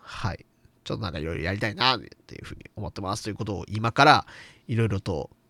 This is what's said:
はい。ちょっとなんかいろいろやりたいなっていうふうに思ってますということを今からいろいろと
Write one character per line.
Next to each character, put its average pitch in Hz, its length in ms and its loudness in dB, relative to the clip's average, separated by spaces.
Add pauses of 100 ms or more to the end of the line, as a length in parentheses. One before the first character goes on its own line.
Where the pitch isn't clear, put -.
は - 320 -8
い。 - 120 -14 (380)
ち - 80 -8
ょ - 40 -2
っ - 20 -10
と 110 60 -6
な 95 60 -4
ん 78 40 -8
か 80 60 -4
い 76 60 -4
ろ 82 80 -2
い - 40 -4
ろ 73 60 -4
や 87 100 -2
り 101 60 -4
た 113 80 -2
い 101 80 -4
な 123 220 6
っ - 20 -6
て - 360 -18
い - 60 -14
う - 40 -16
ふ - 60 -14
う - 40 -12
に - 100 -20 (100)
思 101 140 -8
っ - 20 -12
て 110 100 -10
ま 98 140 -4
す - 80 -10
と 113 60 -6
い 101 40 -6
う - 20 -8
こ 113 100 -6
と 104 100 -6
を - 120 -8
今 110 240 -2
か 143 140 6
ら 135 200 8 (420)
い - 80 -2
ろ 113 100 4
い - 20 2
ろ 98 120 0
と 80 320 -4 (180)